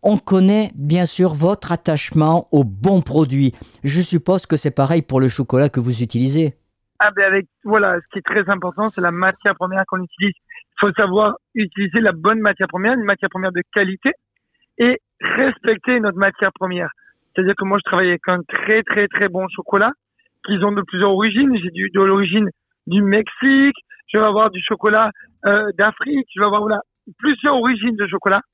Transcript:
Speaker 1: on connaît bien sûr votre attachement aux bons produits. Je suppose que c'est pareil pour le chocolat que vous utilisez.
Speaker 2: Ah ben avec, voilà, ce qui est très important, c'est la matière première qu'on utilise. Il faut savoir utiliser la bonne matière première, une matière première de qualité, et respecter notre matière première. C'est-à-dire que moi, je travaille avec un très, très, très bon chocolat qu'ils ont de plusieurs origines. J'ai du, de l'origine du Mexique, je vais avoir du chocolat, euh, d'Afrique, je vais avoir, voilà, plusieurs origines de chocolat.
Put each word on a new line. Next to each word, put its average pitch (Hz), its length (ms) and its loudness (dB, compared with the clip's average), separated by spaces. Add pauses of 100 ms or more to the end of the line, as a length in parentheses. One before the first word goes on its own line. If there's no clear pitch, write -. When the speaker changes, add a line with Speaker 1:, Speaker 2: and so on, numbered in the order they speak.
Speaker 1:
on 214 160 2
connaît 196 580 2
bien 165 300 0
sûr 180 260 0
votre 170 400 -2
attachement 160 760 0
aux 143 140 4
bons 117 360 2
produits. 139 540 0 (300)
Je 143 180 0
suppose 175 420 0
que 156 140 -2
c'est 147 120 -2
pareil 139 300 0
pour 131 200 -2
le 131 100 2
chocolat 131 400 0
que 131 100 -2
vous 120 220 -2
utilisez. 135 540 0 (420)
Speaker 2:
Ah 208 180 2
ben 196 80 2
avec, 190 220 0 (180)
voilà, 202 360 0
ce - 120 -20
qui 196 60 -8
est 175 40 -10
très 196 300 -2
important, 190 380 -4
c'est 196 100 -8
la 175 120 0
matière 190 420 -2
première 190 340 -4
qu'on 185 140 -6
utilise. 190 340 -4
Il - 520 -4
faut 185 40 0
savoir 208 440 0 (180)
utiliser 196 460 -2
la 208 120 2
bonne 202 280 0
matière 196 280 -2
première, 190 240 -2
une 240 120 -2
matière 196 260 -2
première 185 220 -6
de 175 100 -6 (100)
qualité, 190 380 -2 (680)
et 240 220 2 (220)
respecter 247 800 -2
notre 202 180 -4
matière 196 340 0
première. 180 380 -6 (420)
C'est-à-dire 185 240 0
que 202 80 -6
moi, 196 140 0
je - 100 -6
travaille 185 200 0
avec 175 180 -2
un 180 160 0
très, - 400 0
très, 208 240 -2
très 202 220 -2
bon 185 200 -4
chocolat 196 440 -2 (520)
qu'ils 196 200 -2
ont 208 80 0
de 202 100 -4
plusieurs 196 300 0
origines. 220 500 2
J'ai 175 80 -6
du, 185 240 -6
de 196 60 2
l'origine 196 480 2 (400)
du 185 120 2
Mexique, 254 760 2 (320)
je 214 100 0
vais 220 60 2
avoir 214 260 2
du 185 120 -12
chocolat, 214 500 0 (340)
euh, 208 320 2
d'Afrique, 254 560 0
je 185 60 -4
vais 208 60 4
avoir, 208 160 0
voilà, 214 180 -2 (380)
plusieurs 277 360 0
origines 240 400 0
de 208 140 -2
chocolat. 196 320 0 (140)